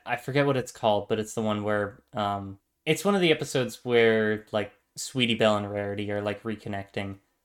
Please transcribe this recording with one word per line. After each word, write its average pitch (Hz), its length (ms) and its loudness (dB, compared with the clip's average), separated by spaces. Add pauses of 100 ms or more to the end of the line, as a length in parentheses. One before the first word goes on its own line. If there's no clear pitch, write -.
I 120 120 -4
forget 143 280 0
what 135 120 2
it's 123 140 -4
called, 104 360 2
but 107 120 0
it's 107 140 -8
the 117 80 -4
one 104 220 0
where, 104 380 -2 (120)
um, 101 460 -4 (260)
it's 156 200 0
one 202 100 4
of 185 60 2
the 170 100 4
episodes 131 520 -2
where, 110 680 4
like, 104 200 -2 (240)
Sweetie 117 400 0
Belle 107 220 4
and 101 140 -4
Rarity 101 400 -4
are, 104 100 -2
like, 104 220 -4
reconnecting. 101 760 -8 (280)